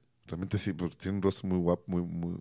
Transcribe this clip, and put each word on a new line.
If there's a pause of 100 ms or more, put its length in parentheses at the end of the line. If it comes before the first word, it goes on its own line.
(260)
Realmente
sí,
pues,
tiene
un
rostro
muy
guapo,
muy,
muy,